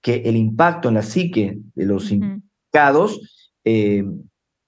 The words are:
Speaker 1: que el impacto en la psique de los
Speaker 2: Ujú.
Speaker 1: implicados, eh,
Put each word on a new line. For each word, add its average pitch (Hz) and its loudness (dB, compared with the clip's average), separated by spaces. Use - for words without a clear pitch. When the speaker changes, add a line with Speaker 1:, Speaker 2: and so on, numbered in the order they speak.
Speaker 1:
que 117 -2
el 113 0
impacto 127 2
en 113 2
la 107 2
psique 110 -2
de 87 -4
los 101 -2
Speaker 2:
Ujú. 101 2
Speaker 1:
implicados, 156 0
eh, 104 0